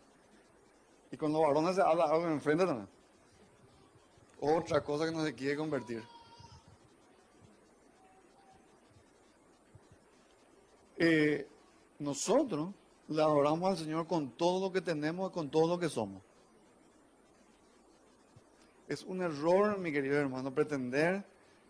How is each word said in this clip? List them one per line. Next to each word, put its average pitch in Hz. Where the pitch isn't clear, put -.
Y 127
con 151
los 156
varones 160
se 196
habla 165
algo 160
enfrente 156
también. 120
Otra 160
cosa 147
que 165
no 160
se 151
quiere 135
convertir. 123
Eh, 151
nosotros 180
le 156
adoramos 151
al 190
Señor 160
con 160
todo 185
lo 185
que 185
tenemos 170
y -
con 156
todo 160
lo 175
que 170
somos. 101
Es 147
un 185
error, 180
mi 175
querido 139
hermano, 135
pretender 147